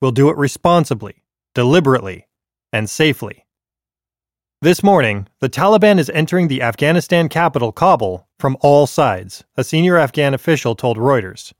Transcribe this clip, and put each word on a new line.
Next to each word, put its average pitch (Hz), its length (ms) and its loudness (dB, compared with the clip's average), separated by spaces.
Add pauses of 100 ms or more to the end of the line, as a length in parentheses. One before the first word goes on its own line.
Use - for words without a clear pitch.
We'll 131 100 0
do 135 180 2
it 160 60 -2
responsibly, 143 880 -2 (300)
deliberately, 123 760 0 (460)
and 107 160 -4
safely." - 560 -4 (1160)
This 170 220 0
morning, 120 440 0 (120)
the 135 100 -4
Taliban 202 480 2
is 147 140 -2
entering 165 360 -2
the 131 140 -4
Afghanistan 156 680 0
capital, 139 420 -2
Kabul, 117 560 0 (100)
from 135 220 -2
all 143 260 4
sides, 95 580 -4 (120)
a 131 80 -4
senior 175 340 0
Afghan 143 360 0
official 135 420 -2
told 117 220 -2
Reuters. 113 640 -4